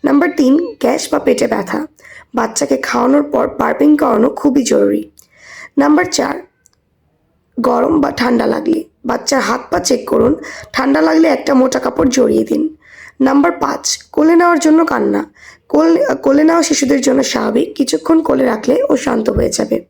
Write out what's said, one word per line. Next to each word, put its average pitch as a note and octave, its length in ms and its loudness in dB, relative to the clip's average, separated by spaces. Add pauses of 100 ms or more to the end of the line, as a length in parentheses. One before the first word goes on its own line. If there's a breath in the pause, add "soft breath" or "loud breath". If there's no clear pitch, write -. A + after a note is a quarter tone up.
নাম্বার C#4+ 320 2
তিন, D4+ 440 0
গ্যাস - 300 -2
বা D4 80 -2
পেটে A#3+ 280 0
ব্যথা। G#3+ 400 -6 (480 loud breath)
বাচ্চাকে A#3+ 420 -2
খাওয়ানোর C4 460 0
পর - 220 -2 (140)
বার্পিং D4 380 2
করানো B3 320 2
খুবই C4+ 340 0
জরুরি। G#3 480 0 (680 loud breath)
নাম্বার D4 280 2
চার, - 300 -4 (1300)
গরম B3 400 0
বা C#4+ 100 0
ঠান্ডা A#3+ 340 0
লাগলে। - 380 -2 (220)
বাচ্চার - 360 -2
হাত A#3+ 200 -4 (100)
পা - 80 -2
চেক - 260 -2
করুন, B3 300 0 (380 loud breath)
ঠান্ডা C#4 280 0
লাগলে D#4+ 260 2
একটা C#4 260 0
মোটা B3+ 260 2
কাপড় B3+ 300 0
জড়িয়ে A#3+ 340 2
দিন। - 340 -2 (440 loud breath)
নাম্বার C#4 300 4
পাঁচ, - 460 -4 (140)
কোলে D#4+ 240 2
নেওয়ার E4+ 240 4
জন্য D#4+ 260 4
কান্না। G#3 360 -2 (480 loud breath)
কোল-, D4 460 2
কোলে C#4 280 2
নেওয়া E4 200 4
শিশুদের C#4 380 0
জন্য C4+ 220 2
স্বাভাবিক, A3 540 -2
কিছুক্ষণ D#4+ 440 0
কোলে C4 240 0
রাখলে B3 440 0
ও C#4 80 2
শান্ত A#3 320 -2
হয়ে G3 200 0
যাবে। A3 400 -4